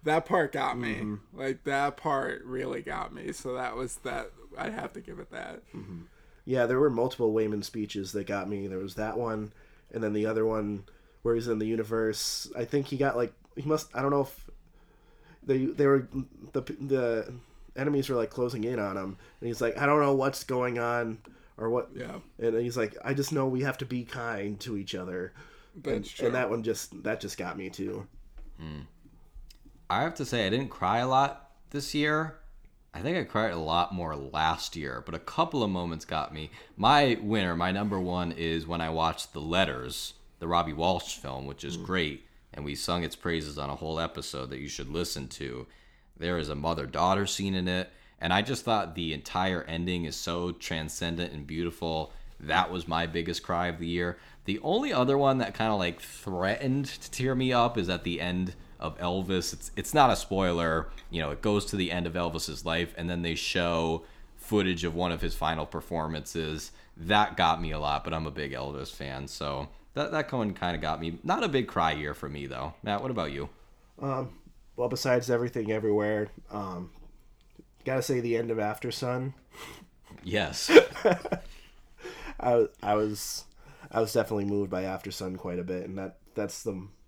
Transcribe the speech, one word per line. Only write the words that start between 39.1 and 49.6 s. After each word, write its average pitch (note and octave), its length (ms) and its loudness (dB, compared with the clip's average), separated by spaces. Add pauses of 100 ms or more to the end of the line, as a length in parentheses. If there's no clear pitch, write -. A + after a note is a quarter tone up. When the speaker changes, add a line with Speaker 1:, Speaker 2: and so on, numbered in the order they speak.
Speaker 3:
The D2 80 -6
Letters, D2+ 720 0 (260)
the E2+ 80 -6
Robbie E2+ 260 4
Walsh F2 440 0
film, C2 280 -8
which C#2 180 -10
is C#2+ 140 -6
Speaker 2:
Mm. F2 80 -8
Speaker 3:
great, E2+ 400 -2 (280)
and D2 120 -10
we D2 100 -4
sung F2 280 0
its D#2 120 -4
praises D2+ 420 -2
on C#2+ 120 -4
a C#2+ 60 -4
whole D#2+ 240 -4
episode C#2+ 500 -6
that C2+ 100 -8
you C#2+ 80 -8
should C2+ 220 -8
listen D2+ 400 -4
to. B1+ 380 -8 (500)
There F2 200 -2
is D#2 120 -4
a D2+ 60 -4
mother-daughter D#2+ 720 2
scene G2 280 -2
in F2+ 120 0
it, F2+ 220 0 (300)
and F2 140 0
I G2 80 6
just A2+ 220 -2
thought G2 320 0
the E2 180 -2
entire F2+ 500 0